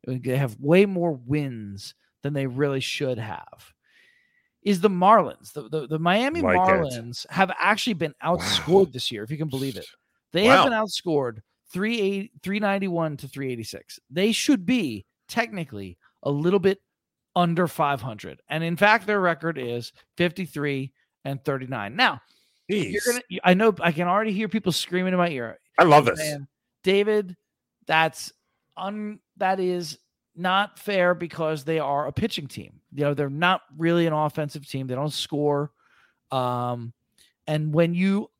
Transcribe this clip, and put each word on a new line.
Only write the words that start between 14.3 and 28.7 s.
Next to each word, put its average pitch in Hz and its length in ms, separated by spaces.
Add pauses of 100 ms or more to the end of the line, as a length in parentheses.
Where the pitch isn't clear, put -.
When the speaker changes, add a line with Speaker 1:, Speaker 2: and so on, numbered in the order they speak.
Speaker 1:
should 214 360
be 160 380 (240)
technically 156 680 (260)
a 139 80
little 165 300
bit 190 200 (540)
under 175 320
five 143 360
hundred. 107 460
And 160 140
in 170 140
fact, 208 300
their 208 140
record 165 380
is 120 340 (240)
fifty-three 147 760 (320)
and 139 200
thirty-nine. 127 520
Now, 196 240 (480)
you're 190 320
Speaker 2:
Jeez. - 60
Speaker 1:
gonna, 247 140 (220)
I 185 120
know 214 260
I 170 120
can 175 140
already 208 260
hear 208 160
people 202 240
screaming 185 400
in 180 60
my 175 120
ear. 120 280 (200)
Speaker 2:
I 165 60
love 147 200
this. 117 160
Speaker 1:
Saying, 147 260 (380)
David, 202 520 (500)
that's 160 460 (440)